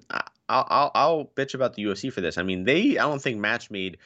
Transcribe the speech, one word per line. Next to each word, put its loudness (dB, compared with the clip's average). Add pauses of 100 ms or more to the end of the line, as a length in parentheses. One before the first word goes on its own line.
(120)
I, -4 (280)
I'll, 2
I'll, 4
I'll 4 (100)
bitch -4
about 0
the -10
U 0
F -2
C -6
for -6
this. -2
I 0
mean, -2
they, 4
I 2
don't 0
think, -4
match -2
made -6